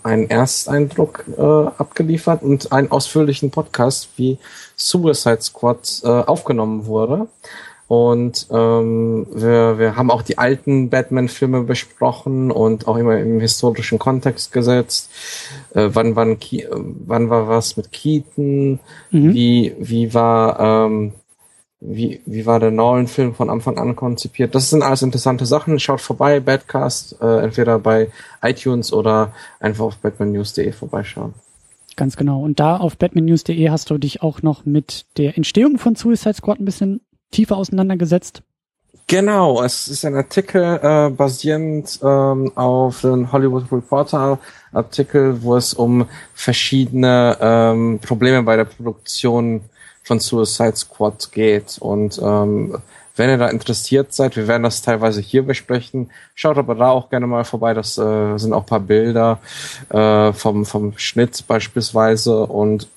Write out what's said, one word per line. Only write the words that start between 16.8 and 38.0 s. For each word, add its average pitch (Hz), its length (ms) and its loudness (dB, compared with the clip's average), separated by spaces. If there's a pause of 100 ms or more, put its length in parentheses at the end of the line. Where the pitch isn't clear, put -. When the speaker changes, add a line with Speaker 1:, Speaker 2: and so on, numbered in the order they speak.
Speaker 1:
war 113 180 2
was 113 300 -2
mit - 160 -10
Keaton? 139 880 -2 (300)
Speaker 2:
Mhm. 160 220 6
Speaker 1:
Wie, 120 460 4
wie 113 340 -2
war, 113 460 4 (300)
ähm, 107 240 -4 (640)
wie, 104 460 -6
wie 110 200 -8
war 117 140 4
der 113 120 2
Nolan-Film 120 640 0
von 120 140 -2
Anfang 113 280 -4
an 120 180 -4
konzipiert? - 580 -4
Das 135 160 0
sind 156 140 4
alles 135 180 2
interessante 127 440 0
Sachen. 147 340 0
Schaut 139 220 -2
vorbei, 139 400 0
Badcast, 135 800 -4
äh, 113 200 2
entweder 113 380 2
bei 110 320 2 (300)
iTunes 120 500 -2
oder 107 400 2 (300)
einfach 107 240 -2
auf 107 140 -6
batman 104 340 -4
news 104 180 -6
D - 140 -2
E - 80 -4
vorbeischauen. - 600 -10 (640)
Speaker 2:
Ganz 135 220 -4
genau. 139 240 -2
Und 147 180 -4
da 156 160 4
auf 185 220 -4
batman 175 260 0
news 160 220 2
D 165 80 -2
E 160 160 2
hast 156 220 -2
du 151 60 0
dich 139 260 -6
auch 156 180 -4
noch 156 240 -2
mit 147 400 -4 (100)
der 147 220 -2
Entstehung 240 400 2
von 226 180 2
Suicide 220 380 0
Squad - 260 -4
ein 202 60 -4
bisschen 196 340 -4 (300)
tiefer 214 280 0
auseinandergesetzt. 185 840 -2 (640)